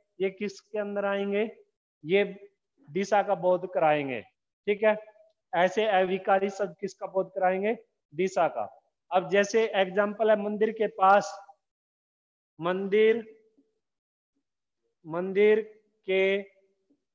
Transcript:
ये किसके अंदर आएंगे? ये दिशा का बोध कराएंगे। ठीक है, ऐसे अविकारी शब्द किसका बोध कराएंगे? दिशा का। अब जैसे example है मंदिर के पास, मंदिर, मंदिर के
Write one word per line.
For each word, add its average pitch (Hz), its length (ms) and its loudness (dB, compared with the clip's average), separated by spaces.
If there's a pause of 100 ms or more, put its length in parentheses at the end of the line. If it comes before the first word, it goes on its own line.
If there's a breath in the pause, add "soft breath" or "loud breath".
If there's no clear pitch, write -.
(200)
ये 190 100 -2
किसके 208 480 -10
अंदर 202 260 -4
आएंगे? 202 460 -2 (540)
ये 190 200 2 (640)
दिशा 196 340 0
का 196 140 0
बोध 180 380 0
कराएंगे। 147 460 0 (460)
ठीक 202 160 -2
है, 214 140 2 (560)
ऐसे 185 360 0
अविकारी 190 640 0
शब्द 190 300 -8
किसका 196 260 -10
बोध 185 240 -4
कराएंगे? 190 460 -2 (360)
दिशा 180 360 0
का। 107 200 -8 (420)
अब 175 200 0
जैसे 202 360 2 (100)
example 208 540 0
है 214 60 4
मंदिर 208 360 -2
के 220 140 -2 (100)
पास, 196 360 4 (1300)
मंदिर, 196 680 2 (1800)
मंदिर 190 560 2 (480)
के 190 320 0 (760)